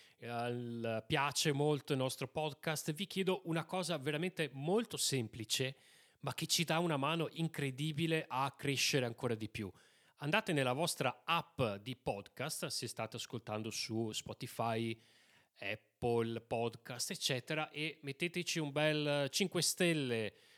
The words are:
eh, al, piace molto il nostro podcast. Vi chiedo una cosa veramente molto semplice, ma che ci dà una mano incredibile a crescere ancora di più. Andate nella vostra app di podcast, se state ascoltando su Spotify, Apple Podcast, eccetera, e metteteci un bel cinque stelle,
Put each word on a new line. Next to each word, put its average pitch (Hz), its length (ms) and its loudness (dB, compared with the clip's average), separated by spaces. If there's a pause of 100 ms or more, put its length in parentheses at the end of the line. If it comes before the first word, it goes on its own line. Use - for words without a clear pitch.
(200)
eh, 117 80 -10
al, 117 800 -2
piace 143 460 2
molto 147 420 2
il 135 60 2
nostro 131 280 -2
podcast. 156 640 -4
Vi 175 120 -4
chiedo 190 400 0
una 165 200 0
cosa 175 320 -2
veramente 151 560 0
molto 175 440 0
semplice, 127 800 0 (460)
ma 131 120 -4
che 165 140 -2
ci - 160 4
dà 160 160 2
una 170 180 2
mano 156 360 2
incredibile 156 920 0
a 131 300 0
crescere 135 480 2
ancora 117 300 0
di 110 120 -6
più. 101 240 -4 (500)
Andate 185 300 2
nella 135 220 4
vostra 139 500 0
app - 380 0 (180)
di 117 160 -6
podcast, 131 680 -4
se 123 220 -4
state 113 300 -6
ascoltando 110 520 -4
su 110 420 -2
Spotify, 113 880 -4 (600)
Apple 113 800 -2
Podcast, 117 680 -4
eccetera, 151 580 -2
e 151 320 -6
metteteci 170 560 -4
un 151 140 -2
bel 147 580 2
cinque 180 320 2
stelle, 135 720 2 (240)